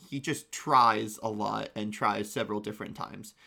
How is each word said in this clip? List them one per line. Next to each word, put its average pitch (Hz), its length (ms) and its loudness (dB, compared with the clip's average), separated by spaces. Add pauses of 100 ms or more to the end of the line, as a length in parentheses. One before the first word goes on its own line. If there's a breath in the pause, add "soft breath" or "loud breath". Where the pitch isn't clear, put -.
He 139 120 -6
just - 320 -6
tries 113 680 4
a 113 80 -2
lot 107 460 -2
and 107 160 -4
tries 104 400 0
several 107 300 -2
different 104 340 -8
times. - 380 -12 (140)